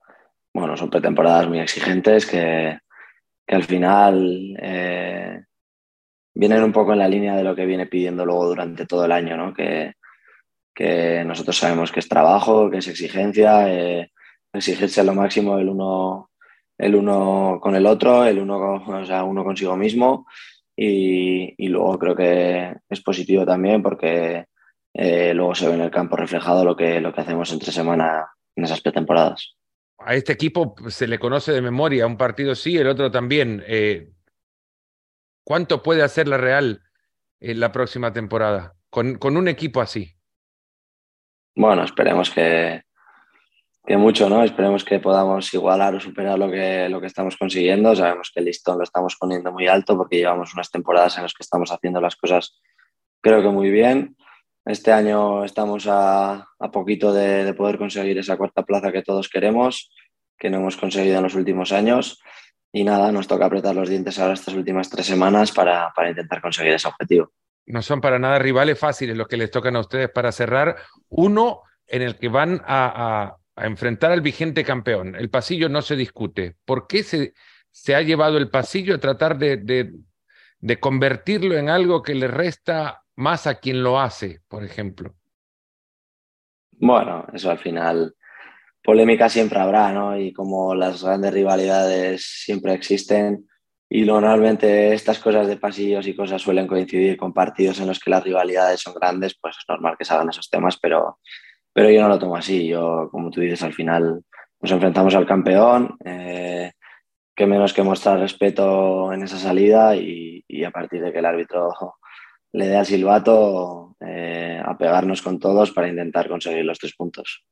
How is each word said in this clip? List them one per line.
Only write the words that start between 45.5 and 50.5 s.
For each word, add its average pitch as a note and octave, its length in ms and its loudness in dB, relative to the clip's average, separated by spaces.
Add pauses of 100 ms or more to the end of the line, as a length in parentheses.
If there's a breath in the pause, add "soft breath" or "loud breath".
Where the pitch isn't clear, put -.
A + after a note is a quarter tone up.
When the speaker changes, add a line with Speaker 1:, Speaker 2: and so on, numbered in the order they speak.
Speaker 1:
igualar F#2 420 2
o G2 60 -6
superar G2 380 -4
lo G2 120 0
que, F#2+ 380 -2
lo F#2 120 -6
que F2+ 60 -10
estamos F#2+ 300 -6
consiguiendo. F#2+ 580 2
Sabemos F2 400 -2
que E2+ 60 -4
el F2 60 -2
listón F2+ 320 -4
lo F2+ 60 -2
estamos F2+ 320 -4
poniendo F2+ 360 -4
muy F2+ 160 -4
alto F#2+ 280 2
porque F2+ 200 -2
llevamos F2 380 0